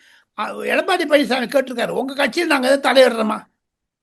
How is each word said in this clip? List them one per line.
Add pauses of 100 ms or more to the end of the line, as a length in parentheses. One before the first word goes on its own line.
(380)
அ,
எடப்பாடி
பழனிசாமி
கேட்டிருக்காரு,
"உங்க
கட்சியில்
நாங்க
எதாவது
தலையிடுறோமா?" (600)